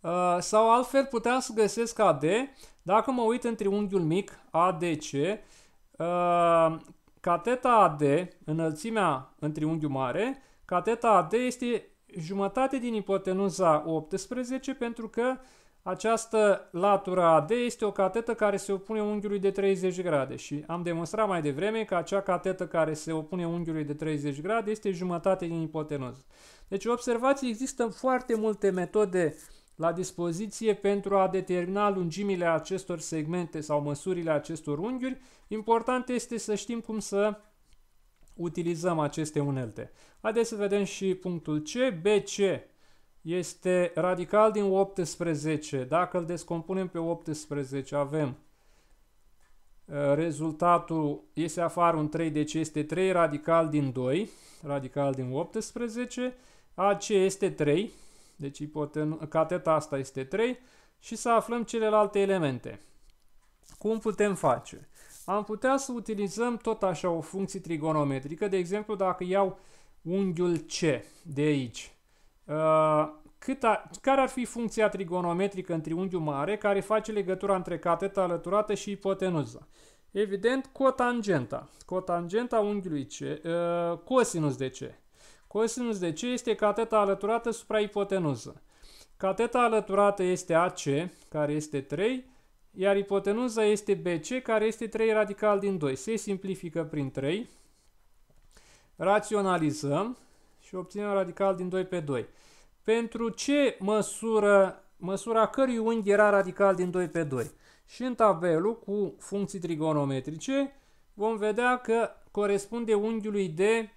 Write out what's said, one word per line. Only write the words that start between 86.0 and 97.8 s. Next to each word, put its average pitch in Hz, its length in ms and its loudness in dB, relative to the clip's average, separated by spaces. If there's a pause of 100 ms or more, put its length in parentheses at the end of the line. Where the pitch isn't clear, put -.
C 156 80 -8
este 240 340 -2
cateta 220 440 0
alăturată 208 520 0
supra 214 300 -2
ipotenuză. 190 800 -2 (540)
Cateta 214 420 0
alăturată 202 640 2
este 180 320 -2
A 175 140 4
C, - 120 -8 (480)
care 147 240 -2
este 151 280 -4
trei, 214 540 -4 (360)
iar 196 260 2
ipotenuza 202 680 0
este 208 300 2
B 160 120 -4
C, 180 360 -2
care 220 220 0
este 220 220 -2
trei 220 260 0
radical 208 460 2
din 196 200 -2
doi. 139 180 0
Se 220 200 -4
simplifică 190 680 -6
prin 147 260 -4
trei. 156 380 -4 (1500)